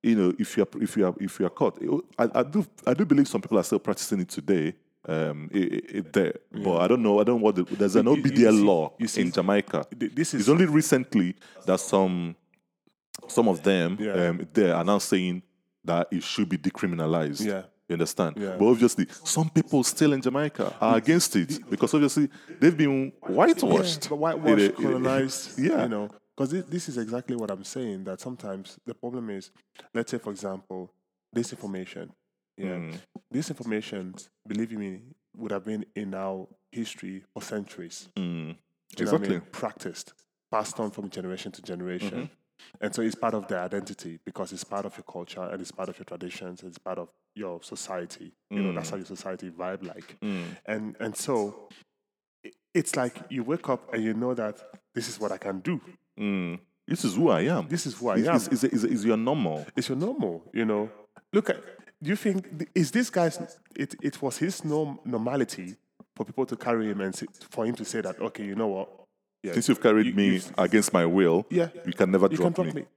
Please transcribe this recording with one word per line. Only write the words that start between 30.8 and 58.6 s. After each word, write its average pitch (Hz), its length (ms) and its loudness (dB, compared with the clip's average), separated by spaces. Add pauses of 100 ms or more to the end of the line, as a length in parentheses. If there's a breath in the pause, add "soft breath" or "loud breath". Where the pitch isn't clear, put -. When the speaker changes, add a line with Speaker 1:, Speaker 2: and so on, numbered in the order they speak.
Speaker 2:
disinformation. 101 720 -8 (480)
Yeah. 98 100 -8 (100)
Speaker 1:
Mm. - 180 -10 (380)
Speaker 2:
Disinformation, 107 920 -8 (200)
believe 110 240 -4
you 110 80 -10
me, 95 200 -8 (360)
would 107 160 -8
have 98 140 -6
been 110 200 -6 (100)
in 101 180 -8
our 95 340 -8 (240)
history 95 520 -10 (100)
for 107 80 -12
centuries. - 760 -12
Speaker 1:
Mm. 98 60 -4
Speaker 2:
Do - 20 -2
you 85 220 -6
know 82 80 -12
what - 460 -20
I - 20 -2
Speaker 1:
Exactly. 101 280 0
Speaker 2:
mean? 90 120 -2 (100)
Practiced, - 600 -10 (380)
passed 107 280 -4
on 107 120 -4
from 101 180 -12
generation 92 420 -10
to - 120 -20
generation. 90 480 -8
Speaker 1:
Mm-hmm. 147 220 -10 (460 soft breath)
Speaker 2:
And 107 140 -4
so 120 80 -4
it's 110 140 0
part 113 180 -2
of 104 140 -6
their 92 120 -4
identity 92 640 -8
because 95 300 -10
it's 90 100 -12
part 101 220 -8
of 95 100 -12
your 101 80 -20
culture 90 380 -14
and 90 200 -8
it's 90 100 -14
part 92 180 -10
of 87 80 -16
your - 80 -18
traditions 90 560 -12
and 92 80 -16
it's 82 80 -20
part 92 220 -10
of 85 100 -12 (260)
your 90 280 -10
society. - 680 -12 (200)
You 101 100 -2
know, 185 120 0
that's - 160 -8
Speaker 1:
Mm. - 20 -8
Speaker 2:
how 101 60 -8
your 90 100 -10
society 92 420 -10
vibe 90 380 -8
like. - 340 -18
Speaker 1:
Mm. 98 220 -6 (240 loud breath)
Speaker 2:
And, 107 320 -6
and 107 180 -8
so 107 500 -4 (800)
i-, 104 60 -16 (240)
it's - 200 0
like 123 200 -2 (140)
you 127 140 -4
wake 151 240 -4
up 127 260 -4
and 110 100 -2
you 110 100 0
know 123 220 -2
that 107 260 -6 (320)
this 117 160 -6
is 101 100 -12
what 104 120 -2
I 95 80 -6
can 95 220 -6
do. 170 200 -4 (380)
Speaker 1:
Mm. 92 400 -4 (280)
This - 160 -4
is 98 120 -2
who 151 140 4
I 110 120 4
am. 123 260 0
Speaker 2:
This 165 200 -4
is 117 100 -8
who 120 120 -2
I 95 80 2
Speaker 1:
It's, 113 100 2
Speaker 2:
am. 170 80 2
Speaker 1:
it's, 233 120 0
it's, - 180 0